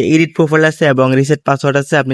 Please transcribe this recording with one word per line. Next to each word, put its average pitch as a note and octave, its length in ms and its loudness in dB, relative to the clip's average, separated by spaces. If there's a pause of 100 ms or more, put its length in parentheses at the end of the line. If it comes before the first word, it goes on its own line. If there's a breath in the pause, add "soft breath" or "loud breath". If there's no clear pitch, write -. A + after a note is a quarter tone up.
(140)
এডিট D#3+ 240 0
প্রোফাইল D#3 340 2
আছে D#3+ 120 -6 (100)
এবং C3 140 2 (120)
রিসেট C#3+ 280 0
পাসওয়ার্ড C#3 340 0
আছে, C#3 200 -6
আপনি C3 120 -4